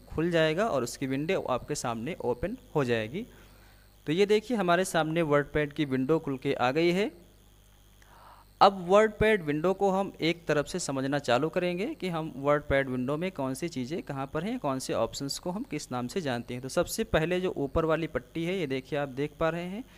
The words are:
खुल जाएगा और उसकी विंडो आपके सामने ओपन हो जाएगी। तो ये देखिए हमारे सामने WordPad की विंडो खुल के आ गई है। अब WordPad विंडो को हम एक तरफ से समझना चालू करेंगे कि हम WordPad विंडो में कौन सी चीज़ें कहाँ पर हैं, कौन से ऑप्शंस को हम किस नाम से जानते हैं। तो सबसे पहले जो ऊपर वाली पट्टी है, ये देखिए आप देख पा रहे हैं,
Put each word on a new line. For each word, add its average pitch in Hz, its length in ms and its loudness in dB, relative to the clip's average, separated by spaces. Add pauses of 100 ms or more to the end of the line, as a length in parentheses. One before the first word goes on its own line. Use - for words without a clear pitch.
खुल 165 220 0
जाएगा 165 360 2
और 135 160 0
उसकी 127 240 -4
विंडो 147 340 -2 (100)
आपके 127 240 -2
सामने 123 480 -6
ओपन 165 340 -2 (180)
हो 147 100 2
जाएगी। 120 420 -2 (800)
तो 147 60 0
ये 196 140 4
देखिए 214 300 2
हमारे 180 280 4
सामने 165 400 2
WordPad 147 480 2
की 151 120 0
विंडो 131 340 2
खुल 143 200 -4
के 139 160 0
आ 123 160 2
गई 160 220 4
है। 208 180 2 (1500)
अब 190 280 6
WordPad 214 540 4
विंडो 156 320 0
को 196 160 2
हम 190 300 0
एक 170 260 0
तरफ 147 200 2
से 185 120 -6
समझना 135 420 -2
चालू 127 280 2
करेंगे 180 460 -2
कि 185 140 -6
हम 160 300 -4
WordPad 139 500 2
विंडो 127 280 -2
में 180 160 -4
कौन 131 220 -4
सी 170 140 -6
चीज़ें 139 340 -6
कहाँ 139 320 -6
पर 156 100 -2
हैं, 160 140 -4
कौन 135 200 -2
से 151 160 -6
ऑप्शंस 113 440 -2
को 180 120 -6
हम 208 120 -6
किस - 300 -8
नाम 123 140 -4
से 196 140 -4
जानते 123 340 -4
हैं। 123 80 -8
तो 135 60 -8
सबसे 175 380 -2
पहले 175 340 2
जो 185 160 -2
ऊपर 139 280 0
वाली 160 240 2
पट्टी 165 360 -6
है, 185 140 -2
ये 160 80 -2
देखिए 135 320 -4
आप 143 120 -2
देख 139 300 -4
पा 165 80 2
रहे 170 160 -4
हैं, 196 200 -8 (140)